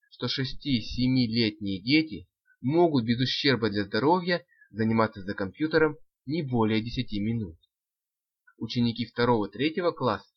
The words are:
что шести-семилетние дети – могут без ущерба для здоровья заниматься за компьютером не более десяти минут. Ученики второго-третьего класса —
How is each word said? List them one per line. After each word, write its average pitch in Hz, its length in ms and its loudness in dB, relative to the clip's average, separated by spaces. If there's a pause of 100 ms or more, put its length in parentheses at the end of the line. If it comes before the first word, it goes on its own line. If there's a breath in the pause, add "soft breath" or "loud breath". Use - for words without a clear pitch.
(100)
что - 180 -8
шести-семилетние 120 1500 0
дети – 143 460 0 (320 soft breath)
могут 151 440 4
без 117 140 0
ущерба 123 520 0
для 101 140 -2
здоровья 170 640 0 (240 soft breath)
заниматься 110 520 0
за 98 120 -6
компьютером 156 640 0 (300)
не 160 160 -4
более 110 380 2
десяти 117 380 -6
минут. 104 400 -4 (1000)
Ученики 117 480 -2
второго-третьего 123 840 0
класса — 113 460 -4